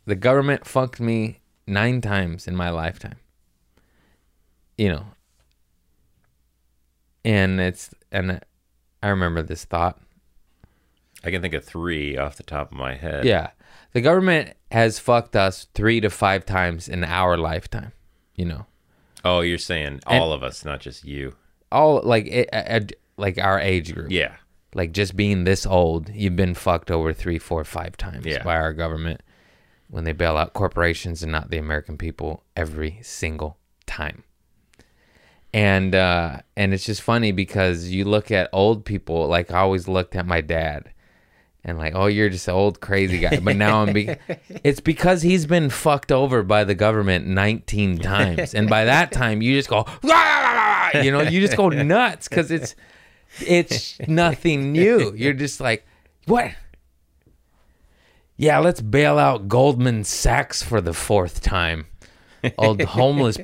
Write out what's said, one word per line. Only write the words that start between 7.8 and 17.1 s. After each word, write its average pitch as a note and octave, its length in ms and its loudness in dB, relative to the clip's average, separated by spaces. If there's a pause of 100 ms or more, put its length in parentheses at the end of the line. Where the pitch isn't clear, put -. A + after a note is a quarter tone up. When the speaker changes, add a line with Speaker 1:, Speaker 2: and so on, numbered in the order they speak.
Speaker 1:
and F#2 300 -4 (600)
I G#2 60 -2
remember F2 340 0
this D#2+ 220 -10
thought. E2+ 360 -2 (1200)
Speaker 2:
I E2+ 60 -4
can F2+ 120 -2
think E2+ 120 -4
of C#2 100 -6
three D#2 540 -6
off C#2+ 180 -6
the - 60 -20
top D2 300 -8
of C2 60 -14
my C2 160 -8
head. D2+ 300 -6
Speaker 1:
Yeah. F#2+ 260 0 (420)
The B2 80 -2
government E3+ 540 2 (180)
has A2+ 260 2
fucked A#2 380 0
us F#2+ 380 0
three A2 260 2
to G#2 100 0
five G2 340 0
times F2 440 -2
in F2 160 -4
our F2 320 2